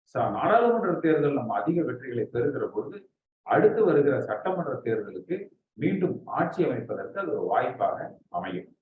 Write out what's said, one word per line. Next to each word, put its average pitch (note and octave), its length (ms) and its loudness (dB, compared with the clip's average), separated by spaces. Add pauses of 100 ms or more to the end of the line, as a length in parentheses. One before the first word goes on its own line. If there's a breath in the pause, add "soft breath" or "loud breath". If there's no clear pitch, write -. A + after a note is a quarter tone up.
ச-, A2+ 300 -2
நாடாளுமன்ற G3+ 640 4
தேர்தல் D3+ 420 2
நம்ம A#2+ 260 0
அதிக E3 220 0
வெற்றிகளை A#2+ 500 -4
பெறுகிற - 340 0
பொழுது, - 440 -8 (320)
அடுத்து G#3 420 4
வருகிற C#3+ 360 4
சட்டமன்ற - 640 -4
தேர்தலுக்கு G#2 640 -4 (240)
மீண்டும் E3+ 520 0
ஆட்சி E3+ 400 0
அமைப்பதற்கு A#2+ 560 -4
அது F3 100 -4
ஒரு - 160 -2
வாய்ப்பாக - 720 -2 (120)
அமையும். F2 520 -8